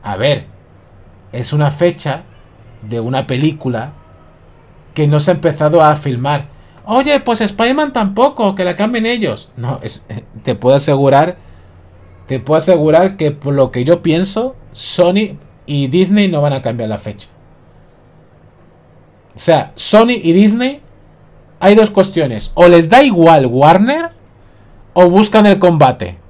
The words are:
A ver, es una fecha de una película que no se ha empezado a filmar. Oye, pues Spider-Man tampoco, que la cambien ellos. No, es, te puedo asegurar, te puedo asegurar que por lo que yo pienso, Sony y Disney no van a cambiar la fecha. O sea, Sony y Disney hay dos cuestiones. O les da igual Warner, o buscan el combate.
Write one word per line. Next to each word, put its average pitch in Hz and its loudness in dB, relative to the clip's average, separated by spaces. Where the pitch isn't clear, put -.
A 101 -10
ver, 127 -4
es 123 -10
una 147 0
fecha 160 -4
de 110 -8
una 131 -4
película 131 -4
que 151 -2
no 151 2
se 165 0
ha 175 2
empezado 151 0
a 151 4
filmar. 143 -6
Oye, 269 0
pues 226 -4
Spider-Man 240 -2
tampoco, 214 -2
que 190 -4
la 180 -4
cambien 226 -4
ellos. 214 -6
No, 120 -8
es, - -14
te 120 -4
puedo 123 2
asegurar, 139 0
te 131 -8
puedo 156 0
asegurar 170 2
que 151 -2
por 143 -6
lo 131 0
que 123 -4
yo 170 0
pienso, 190 -2
Sony 180 -2
y 143 -4
Disney 190 0
no 156 -2
van 147 -2
a 135 -6
cambiar 117 -6
la 107 -6
fecha. - -14
O - -20
sea, 151 -2
Sony 226 0
y 165 0
Disney 226 0
hay 202 4
dos 214 4
cuestiones. 160 -2
O 175 6
les 170 4
da 254 6
igual 165 4
Warner, 190 2
o 180 4
buscan 208 4
el 196 4
combate. 147 0